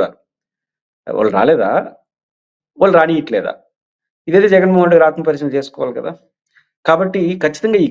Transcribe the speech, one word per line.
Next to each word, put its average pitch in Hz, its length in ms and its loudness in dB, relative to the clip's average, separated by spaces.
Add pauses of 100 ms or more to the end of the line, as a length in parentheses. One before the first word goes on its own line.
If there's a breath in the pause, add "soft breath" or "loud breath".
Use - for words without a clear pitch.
రారు. - 140 -6 (920)
వాళ్ళు 107 320 -2
రాలేదా, 117 320 2 (1080)
వాళ్ళు 190 220 2
రానియట్లేదా? 151 520 -2 (760)
ఇదైతే 196 260 2
జగన్మోహన్ 185 320 4
రెడ్డి 175 120 4
గారు 160 100 4
ఆత్మపరిశీలన 151 480 -4
చేసుకోవాలి 135 420 -8
కదా. - 140 -10 (760)
కాబట్టి 185 320 0 (220)
ఖచ్చితంగా 208 440 -2
ఈ - 40 -2